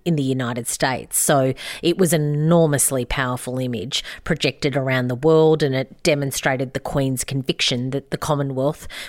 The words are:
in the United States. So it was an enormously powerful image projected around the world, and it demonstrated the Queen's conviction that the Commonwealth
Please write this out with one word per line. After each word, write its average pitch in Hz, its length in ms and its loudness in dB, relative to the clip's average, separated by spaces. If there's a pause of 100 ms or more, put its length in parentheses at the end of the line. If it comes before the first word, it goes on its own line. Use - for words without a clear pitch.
in 170 100 2
the 143 60 0
United 123 440 -2
States. - 520 -4
So 135 340 2 (300)
it 170 160 2
was 175 160 2
an 151 80 2
enormously 147 840 2
powerful 127 540 -4
image 123 440 -4 (220)
projected 143 500 -2
around 131 340 0
the 127 80 -2
world, 156 460 6
and 135 120 2
it - 280 -4
demonstrated 139 680 0
the - 80 -6
Queen's 135 440 -2
conviction 131 640 -2
that 139 200 -6
the 147 60 -4
Commonwealth 139 720 -2 (200)